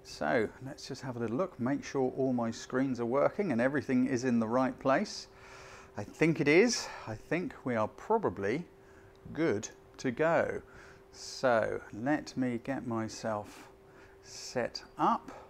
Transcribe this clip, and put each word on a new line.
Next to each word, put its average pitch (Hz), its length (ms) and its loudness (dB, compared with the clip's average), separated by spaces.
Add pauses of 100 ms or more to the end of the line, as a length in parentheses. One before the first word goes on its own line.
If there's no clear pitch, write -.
So 147 460 0 (160)
let's - 220 -12
just - 160 -10
have 127 140 -8
a - 20 -8
little 117 180 -2
look, 185 220 -4
make 131 240 0
sure 131 340 0
all 135 160 2
my 117 160 0
screens 127 500 -2
are 120 60 0
working 143 460 2
and 117 100 2
everything 131 460 2
is 123 160 0
in 120 160 4
the 113 80 2
right 127 320 2
place. 143 480 0 (720)
I 104 60 -6
think 156 360 2
it 147 80 4
is. 202 400 6 (200)
I 110 80 -6
think 156 380 -4 (120)
we 123 100 -2
are 107 120 2
probably 135 800 0 (680)
good 131 340 0 (300)
to 135 120 -2
go. 151 520 2 (500)
So 107 680 0 (120)
let 131 440 -2
me 123 260 -2
get 131 240 -6
myself 110 800 -6 (560)
set - 580 -6 (160)
up 202 340 2 (180)